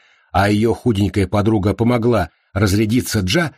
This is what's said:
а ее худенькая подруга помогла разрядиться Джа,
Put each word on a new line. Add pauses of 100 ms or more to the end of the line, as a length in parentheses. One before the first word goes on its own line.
(340)
а
ее
худенькая
подруга
помогла (240)
разрядиться
Джа,